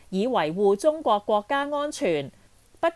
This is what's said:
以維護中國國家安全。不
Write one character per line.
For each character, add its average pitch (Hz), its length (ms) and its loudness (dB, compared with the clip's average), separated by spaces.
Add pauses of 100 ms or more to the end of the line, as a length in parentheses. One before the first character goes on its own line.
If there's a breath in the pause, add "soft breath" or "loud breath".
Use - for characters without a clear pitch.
以 190 180 -2
維 170 260 0
護 202 220 2
中 302 280 0
國 208 160 2
國 208 300 0
家 277 220 -2
安 294 200 -4
全。 160 400 -2 (480 soft breath)
不 330 160 0